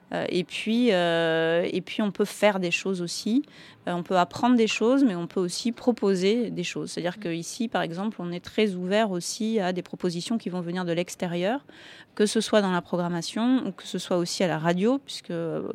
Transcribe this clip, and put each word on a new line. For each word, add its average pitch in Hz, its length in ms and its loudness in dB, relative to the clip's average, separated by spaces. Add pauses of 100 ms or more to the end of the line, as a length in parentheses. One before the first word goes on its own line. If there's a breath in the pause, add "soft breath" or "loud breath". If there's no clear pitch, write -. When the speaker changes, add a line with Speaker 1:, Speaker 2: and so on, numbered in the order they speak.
(120)
Speaker 1:
Euh, 170 160 -2
et 185 140 0
puis, 233 480 0
euh, 165 800 2
et 180 100 -2
puis, - 220 -4
on 208 80 0
peut 208 140 0
faire 202 340 2
des 175 140 -2
choses 190 300 -2
aussi. 214 420 -2 (420 loud breath)
Euh, 175 60 -2
on 175 100 -2
peut 185 160 2
apprendre 240 380 4
des 226 100 6
choses, 247 380 4
mais 208 100 4
on 170 140 -4
peut - 120 -2
aussi 180 300 -2
proposer 202 800 0
des 170 140 -4
choses. 156 260 -8
C'est-à-dire 175 280 -4
Speaker 2:
Mm. 208 40 -16
Speaker 1:
qu'ici, 170 460 -4
par 180 140 -2
exemple, 185 360 -6
on 175 140 -8
est 175 120 -10
très 214 300 0
ouvert 190 380 0
aussi 214 480 -2
à 185 120 0
des 180 100 -4
propositions 175 560 -4
qui - 100 -8
vont 180 120 -4
venir 175 240 -4
de 170 80 0
l'extérieur, 175 720 -2 (500 loud breath)
que 214 120 4
ce 220 140 2
soit 214 220 4
dans 190 80 2
la 180 100 2
programmation 175 840 0
ou 190 60 -4
que - 100 -16
ce - 160 -6
soit 180 200 0
aussi 175 260 0
à - 20 4
la 156 100 0
radio, 180 420 2
puisque, - 340 -12
euh, 165 420 -4